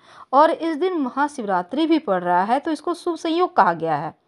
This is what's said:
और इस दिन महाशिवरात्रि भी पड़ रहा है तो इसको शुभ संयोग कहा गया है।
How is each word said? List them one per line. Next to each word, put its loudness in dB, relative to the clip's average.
और 6
इस -4
दिन -2
महाशिवरात्रि -2
भी 2
पड़ 0
रहा 2
है 0
तो -6
इसको -4
शुभ -6
संयोग -2
कहा 4
गया -4
है। -8